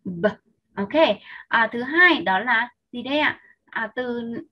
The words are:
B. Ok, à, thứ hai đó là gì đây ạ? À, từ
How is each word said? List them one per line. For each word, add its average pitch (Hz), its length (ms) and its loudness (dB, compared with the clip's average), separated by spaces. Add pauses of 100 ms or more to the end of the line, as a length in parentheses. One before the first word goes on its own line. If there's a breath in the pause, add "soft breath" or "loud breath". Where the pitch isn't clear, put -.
B. 175 220 -2 (480)
Ok, 208 440 2 (300 loud breath)
à, 226 240 2
thứ 240 100 -6
hai 320 400 4
đó 190 160 2
là 233 300 0 (240)
gì 240 100 -10
đây 269 160 -2
ạ? 294 220 -2 (300 soft breath)
À, 220 240 -6
từ 240 400 -6 (180)